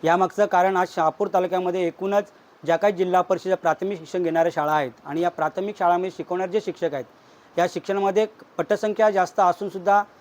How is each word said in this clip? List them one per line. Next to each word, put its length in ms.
यामागचं 400
कारण 300
आज 180
शहापूर 400
तालुक्यामध्ये 520
एकूणच 380
ज्या 120
काही 160
जिल्हा 280
परिषद 320
प्राथमिक 460
शिक्षण 240
घेणाऱ्या 320
शाळा 180
आहेत 180
आणि 160
या 80
प्राथमिक 500
शाळांमध्ये 320
शिकवणारे 400
जे 100
शिक्षक 340
आहेत, 100
या 80
शिक्षणामध्ये 600
पटसंख्या 520
जास्त 300
असूनसुद्धा 640